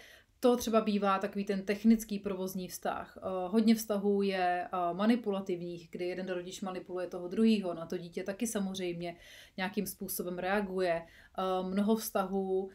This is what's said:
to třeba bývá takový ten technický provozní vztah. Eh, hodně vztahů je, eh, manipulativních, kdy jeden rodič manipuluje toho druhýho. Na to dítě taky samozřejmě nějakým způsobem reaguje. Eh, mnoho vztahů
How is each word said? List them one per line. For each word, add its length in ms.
to 160
třeba 240
bývá 380
takový 260
ten 180
technický 560
provozní 500
vztah. 500
Eh, 20
hodně 280
vztahů 480
je, 420
eh, 300
manipulativních, 960
kdy 160
jeden 220
rodič 320
manipuluje 460
toho 220
druhýho. 460
Na 120
to 100
dítě 260
taky 240
samozřejmě 720
nějakým 300
způsobem 520
reaguje. 640
Eh, 40
mnoho 280
vztahů 800